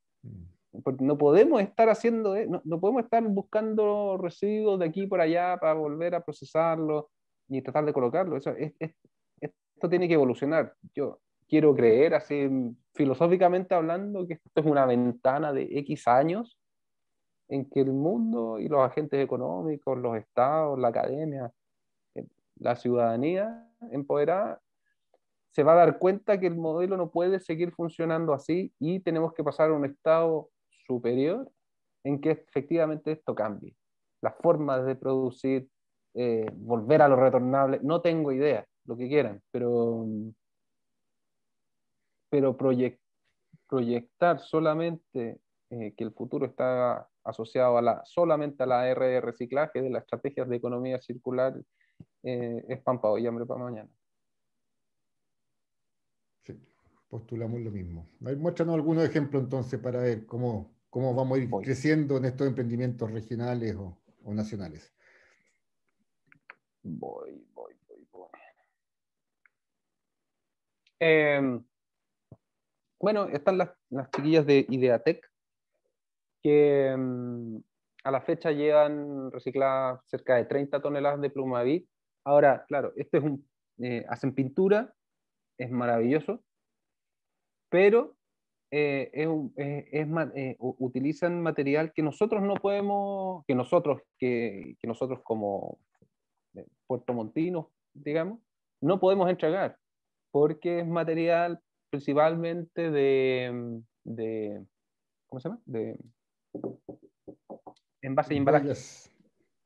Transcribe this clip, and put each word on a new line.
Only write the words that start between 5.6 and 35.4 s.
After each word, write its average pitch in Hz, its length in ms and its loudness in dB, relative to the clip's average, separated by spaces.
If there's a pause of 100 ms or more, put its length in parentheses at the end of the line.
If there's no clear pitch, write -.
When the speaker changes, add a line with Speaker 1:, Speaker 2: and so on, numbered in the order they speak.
Speaker 2:
volver 156 400 -4
a 170 100 -4
procesarlo 156 840 -2 (380)
y 131 140 -4
tratar 151 220 -2
de 147 80 -2
colocarlo. 147 440 0
Eso 135 140 -6
es, 151 280 -6
es, 160 160 -10 (460)
esto - 480 -8
tiene 180 200 2
que 170 60 4
evolucionar. 139 600 2 (200)
Yo 139 260 -6 (280)
quiero 156 260 8
creer, 127 400 6
así 143 340 0 (460)
filosóficamente 180 800 2
hablando, 180 520 -2
que 175 80 -8
esto - 260 -4
es 151 60 2
una 143 200 4
ventana 127 680 0
de 135 160 -4 (120)
X 147 260 -6
años 165 520 2 (920)
en 135 200 -4
que 139 120 0
el 135 120 2
mundo 139 680 -2
y - 100 -4
los 143 120 4
agentes 143 420 0
económicos, 139 760 -4
los 120 180 -2
estados, 139 600 0
la 123 100 2
academia, 131 640 -4 (640)
eh, - 120 -12 (300)
la 120 200 -2
ciudadanía 127 920 0 (240)
empoderada, 147 680 -2 (920)
se 151 120 2
va 151 100 8
a 170 40 10
dar 160 220 8
cuenta 196 400 2
que 185 80 0
el 170 100 -2
modelo 170 420 -2
no 165 120 -2
puede 185 300 0
seguir 170 320 -4
funcionando 165 640 -2
así 165 440 -4
y 175 220 -2
tenemos 165 320 0
que 165 100 -6
pasar 156 280 2
a 156 40 4
un 143 120 0
estado 160 640 0 (200)
superior 131 800 -2 (520)
en 139 180 -2
que 151 100 0
efectivamente 156 840 -2
esto 143 220 -6
cambie. 107 420 -6 (460)
Las - 140 -2
formas 143 500 2
de 131 100 -2
producir, 131 720 -2 (460)